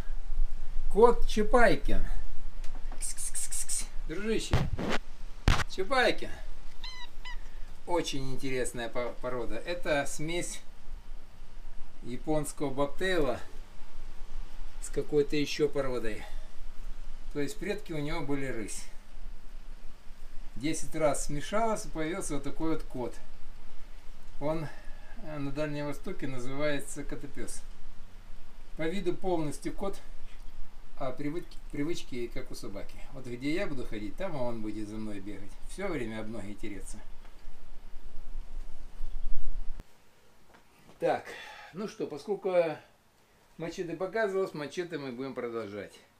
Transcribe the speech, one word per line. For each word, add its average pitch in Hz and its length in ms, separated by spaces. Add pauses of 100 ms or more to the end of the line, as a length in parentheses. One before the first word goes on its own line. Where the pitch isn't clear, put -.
(920)
Кот 233 340
Чапайкин. - 800 (960)
Кс-кс-кс-кс-кс. - 880 (200)
Дружище. 208 480 (1200)
Чапайкин. 240 560 (1600)
Очень 135 440
интересная 127 560
по-, 101 320
порода. 123 360
Это 165 500
смесь - 540 (1400)
японского 147 640
бобтейла 143 720 (1400)
с - 80
какой-то 147 460
еще 147 340
породой. 123 540 (1080)
То 147 80
есть 139 180
предки - 340
у 151 60
него 151 220
были 139 260
рысь. 107 380 (1700)
Десять 143 400
раз 151 320
смешалось, 214 600
и - 20
появился 160 460
вот 285 100
такой 160 300
вот 156 100
кот. - 320 (1200)
Он, 151 280 (560)
э, 151 140
на 139 120
Дальнем 147 360
Востоке 147 420
называется 139 720
котопес. - 600 (1120)
По 156 100
виду 175 260
полностью 160 600
кот, - 260 (960)
а 135 140
привычки, 147 480 (140)
привычки 131 560
как - 220
у - 40
собаки. 113 420 (160)
Вот 117 140
где 123 260
я 190 140
буду 127 180
ходить, 104 320
там 151 200
он 120 260
будет 107 260
за 107 80
мной 107 240
бегать. 98 300 (180)
Все 196 200
время 113 320
об 110 80
ноги 104 260
тереться. - 440 (4000)
Так, 147 260 (460)
ну 196 160
что, - 180
поскольку 185 480 (1040)
мачете 165 400
показывалось, 190 580
мачете 160 440
мы 139 120
будем 127 240
продолжать. 110 640 (220)